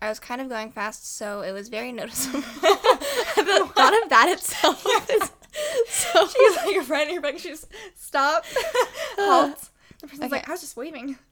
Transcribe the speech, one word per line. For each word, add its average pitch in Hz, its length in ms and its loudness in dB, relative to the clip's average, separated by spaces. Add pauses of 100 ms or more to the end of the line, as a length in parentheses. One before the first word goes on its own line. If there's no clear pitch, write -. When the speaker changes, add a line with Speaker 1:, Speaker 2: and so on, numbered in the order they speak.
Speaker 1:
I 214 80 -2
was 214 100 -8
kind 254 220 -8
of 262 80 -10
going 220 200 -8
fast, - 460 -10
so 208 240 -8
it 190 120 -8
was 202 180 -12
very 240 220 -8
<laughs> 226 80 -10
noticeable. 269 400 -6
<laughs> - 200 -14
The 415 1120 2
thought 330 280 6
of - 80 -8
that 254 200 8
itself - 540 0 (140)
<laughs> - 120 -4
is 480 200 2 (580)
so - 380 2
Speaker 2:
She's, 508 300 6
like, 381 340 -2
riding 294 240 0
her 349 80 -6
bike. 294 160 -6
She's, 311 260 -14 (320)
"Stop." 294 480 0 (260)
<laughs> 480 220 0
Speaker 1:
<sighs> - 260 -8
Speaker 2:
Halt. 330 520 2 (300)
The 302 80 -20
person's 285 180 -10
Speaker 1:
Okay. 277 100 -4
Speaker 2:
like, - 120 -8
"I - 40 -8
was 359 80 -8
just - 160 -16
waving." 269 400 -10 (160)